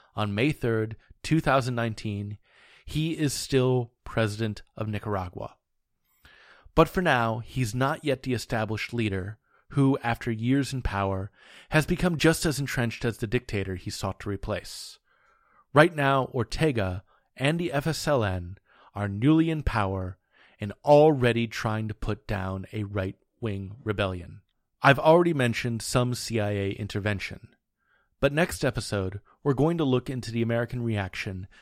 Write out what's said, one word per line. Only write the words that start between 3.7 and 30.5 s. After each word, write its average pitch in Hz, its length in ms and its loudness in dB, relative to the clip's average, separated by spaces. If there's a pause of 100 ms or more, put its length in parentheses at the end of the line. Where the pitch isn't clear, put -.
president 107 600 -2 (120)
of 110 120 -6
Nicaragua. 101 680 -6 (1200)
But 156 140 6
for 190 120 -4
now, 120 380 2
he's 117 360 -4
not 135 280 -2
yet 135 200 -2
the 127 100 -2
established 110 600 -4
leader 107 440 -2 (320)
who, 139 340 4
after 117 280 -2
years 123 420 0
in 127 80 -6
power, 98 500 -2 (380)
has 151 160 2
become 175 320 0
just 160 280 4
as 135 140 0
entrenched 123 460 -2
as 117 120 -2
the 113 100 -4
dictator 101 480 -2
he 90 140 -10
sought - 320 -6
to - 80 -8
replace. - 680 -8 (760)
Right 156 220 8
now, 139 380 2
Ortega 110 680 0 (340)
and 151 200 0
the 170 140 -2
F 143 160 -2
S 156 200 -4
L 139 160 4
N 92 340 -4 (360)
are 101 140 -4
newly 147 420 4
in 156 140 -4
power 95 540 -2 (420)
and 101 140 -6 (100)
already 135 640 6
trying 110 400 -4
to 110 60 -6
put - 340 -6
down 95 460 -4
a 107 100 -4
right-wing 101 1000 -6
rebellion. 98 580 -4 (400)
I've 135 180 8
already 165 340 6
mentioned 120 480 0
some 123 320 0
C 113 260 -4
I 104 120 0
A 98 200 -2
intervention, 101 800 -6 (720)
but 139 140 2
next 156 320 0
episode, 101 560 -2 (220)
we're 139 100 2
going 156 240 2
to 160 60 0
look 127 260 2
into 113 220 -8
the 117 100 0
American 117 420 0